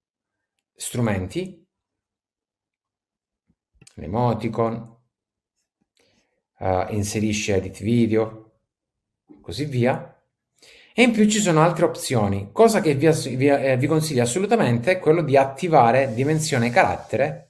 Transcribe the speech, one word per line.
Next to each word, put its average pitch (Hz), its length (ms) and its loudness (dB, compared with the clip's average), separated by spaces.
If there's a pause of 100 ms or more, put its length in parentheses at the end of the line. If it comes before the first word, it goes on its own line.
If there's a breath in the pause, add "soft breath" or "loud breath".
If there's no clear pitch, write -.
(720)
strumenti, 117 920 -6 (2250)
l'emoticon, 113 1040 -4 (1600)
eh, 92 320 -4
inserisci 104 600 -4
edit 92 300 -4
video, 110 800 -2 (840)
così - 240 -10
via. 127 520 -2 (760 soft breath)
E 226 80 4
in 247 80 4
più 214 180 4
ci 214 120 -2
sono 160 200 2
altre 165 260 2
opzioni. 101 640 -2
Cosa 214 280 4
che 156 140 2
vi 139 140 2
ass-, 143 260 0
vi, 131 140 2
eh, 135 280 2
vi 131 120 0
consiglio 156 340 0
assolutamente 175 680 0
è 185 80 -2
quello 160 220 2
di 131 140 0
attivare 135 760 2
dimensione 135 560 0
carattere, 135 800 0